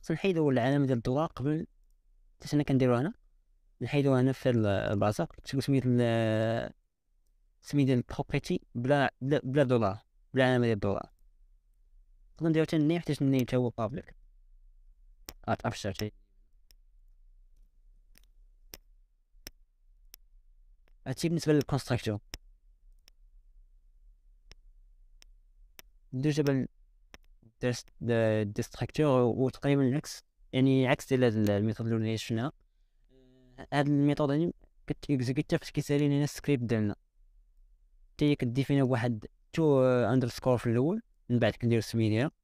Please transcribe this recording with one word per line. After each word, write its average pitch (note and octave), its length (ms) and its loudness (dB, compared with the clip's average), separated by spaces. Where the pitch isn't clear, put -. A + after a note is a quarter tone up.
خصنا E3 160 -4
نحيدو D#3+ 340 0
العلامة C3+ 360 2
ديال B2+ 120 0
الدولار C3 280 -2
قبل، D3+ 400 -4
حيت - 100 -8
حنا D3 100 2
كنديروها B2+ 380 4
هنا. F3+ 140 -4
نحيدوها C3+ 400 2
هنا C3 120 2
في - 180 -2
ال-، A2+ 160 2
البلاصة، G#2 580 0
كتكون - 360 -8
سميت C3+ 260 0
ال-، A2+ 840 0
سميت C#3+ 260 0
ديال C3 120 2
البروبرتي - 640 -4
بلا، C3 460 0
بلا، C#3 240 0
بلا C3+ 180 0
دولار، A2+ 420 0
بلا C3 100 4
علامة B2+ 200 4
ديال A2+ 100 2
الدولار. G2+ 360 -4
نقدر D#3+ 140 -4
نديرو D#3 180 2
حتى E3+ 100 -2
النيم، D#3+ 220 2
حيت D3+ 240 -4
النيم C3+ 220 2
تا B2+ 120 -2
هو B2 140 0
بابليك. A#2 460 -8
اه، A2 160 0
ابشر G#2+ 280 -6
شي. G#2+ 200 -8
هادشي C3 220 -4
بالنسبة D#3 240 0
للكونستراكتور. B2 680 -2
ندير C#3+ 240 -2
دابا C#3 300 0
ديس-، B2 240 -4
د-، A2 520 0
ديستراكتور B2+ 720 0
وتقريبًا C3 600 0
العكس، C3+ 420 -2
يعني C3 340 4
عكس C#3 220 0
ديال B2+ 160 2
هاد A2+ 100 2
ال-، G#2+ 160 2
الميثود G#2+ 360 0
الاولانية A2+ 220 -2
اللي A2 100 -4
شفناها. A#2 340 -4
هاد C#3 160 2
الميثود C#3+ 420 2
هادي D#3+ 240 0
كتيكزيكوتي C#3+ 720 -2
فاش - 120 -8
كيسالي D3 380 0
لينا C#3+ 160 2
السكريبت C#3 380 -2
ديالنا. G#2+ 340 -2
حتى D3 180 0
هي C#3+ 60 2
كديفينا C3+ 480 0
بواحد A#2+ 420 -2
تو D3 320 4
اندرسكور B2 760 0
في - 80 -4
الاول، C3+ 360 0
من B2 100 2
بعد A2+ 140 2
كنديرو A#2 260 0
السمية A2 300 -2
ديالها. A2+ 220 0